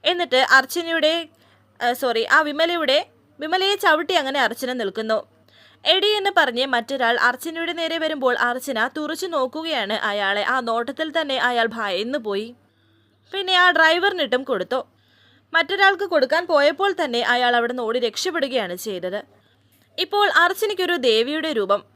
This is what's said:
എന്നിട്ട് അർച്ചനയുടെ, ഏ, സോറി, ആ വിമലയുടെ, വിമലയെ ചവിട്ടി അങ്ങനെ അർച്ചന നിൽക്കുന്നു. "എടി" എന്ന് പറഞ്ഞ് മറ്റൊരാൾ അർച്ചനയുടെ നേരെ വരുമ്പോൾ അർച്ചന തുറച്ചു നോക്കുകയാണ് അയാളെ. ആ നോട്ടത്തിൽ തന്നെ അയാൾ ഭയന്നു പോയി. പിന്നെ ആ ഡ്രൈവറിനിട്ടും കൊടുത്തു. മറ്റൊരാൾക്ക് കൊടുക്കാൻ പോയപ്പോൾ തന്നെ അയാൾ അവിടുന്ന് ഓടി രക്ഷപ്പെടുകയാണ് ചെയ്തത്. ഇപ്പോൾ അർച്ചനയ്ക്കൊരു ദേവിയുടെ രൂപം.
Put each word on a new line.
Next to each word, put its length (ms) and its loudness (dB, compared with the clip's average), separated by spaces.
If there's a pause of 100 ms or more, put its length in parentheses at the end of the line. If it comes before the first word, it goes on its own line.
എന്നിട്ട് 300 0
അർച്ചനയുടെ, 920 2 (560)
ഏ, 100 2
സോറി, 300 -2
ആ 180 4
വിമലയുടെ, 680 0 (300)
വിമലയെ 360 0
ചവിട്ടി 380 2
അങ്ങനെ 280 0
അർച്ചന 320 -2
നിൽക്കുന്നു. 540 -4 (580)
"എടി" 220 4
എന്ന് 300 0
പറഞ്ഞ് 280 2
മറ്റൊരാൾ 540 0
അർച്ചനയുടെ 540 -2
നേരെ 240 -4
വരുമ്പോൾ 400 0
അർച്ചന 600 -2
തുറച്ചു 300 -6
നോക്കുകയാണ് 680 -4
അയാളെ. 500 -2
ആ 160 0
നോട്ടത്തിൽ 600 -4
തന്നെ 180 -4
അയാൾ 280 2
ഭയന്നു 520 -4
പോയി. 360 -6 (800)
പിന്നെ 200 -2
ആ 180 6
ഡ്രൈവറിനിട്ടും 720 2
കൊടുത്തു. 400 -4 (680)
മറ്റൊരാൾക്ക് 500 2
കൊടുക്കാൻ 440 2
പോയപ്പോൾ 460 2 (100)
തന്നെ 160 -2
അയാൾ 360 2
അവിടുന്ന് 280 -2
ഓടി 160 -2
രക്ഷപ്പെടുകയാണ് 760 -2
ചെയ്തത്. 480 -8 (760)
ഇപ്പോൾ 360 0
അർച്ചനയ്ക്കൊരു 600 0
ദേവിയുടെ 560 0
രൂപം. 320 0 (120)